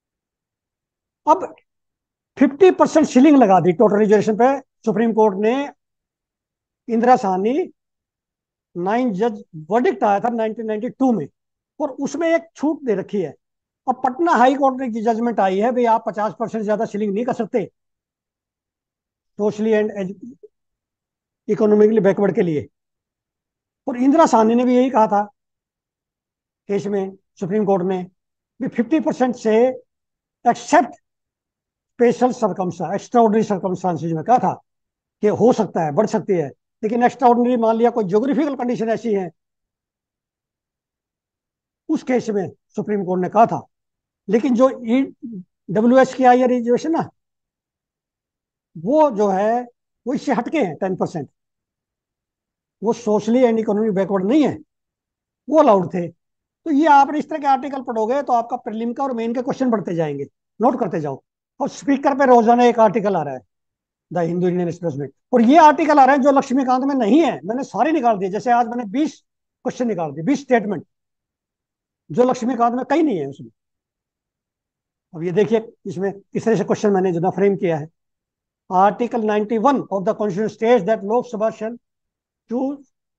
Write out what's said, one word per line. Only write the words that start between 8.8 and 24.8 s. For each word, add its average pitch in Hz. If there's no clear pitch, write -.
जज 214
वर्डिक्ट 254
आया 202
था 240
नाइनटीन 220
नाइंटी 214
टू 262
में, 165
और 294
उसमें 294
एक 330
छूट 311
दे 226
रखी 190
है। 139
अब 254
पटना 339
हाई 254
कोर्ट 269
ने 262
जजमेंट 226
आई 190
है, 220
भाई 240
आप 226
पचास 208
परसेंट 220
ज्यादा 214
सीलिंग 214
नहीं 233
कर 247
सकते 214
socially 208
and 208
economically 214
backward 196
के 226
लिए। 160
और 247
इंदिरा 277
साहनी 226
ने 247
भी 247
यही 254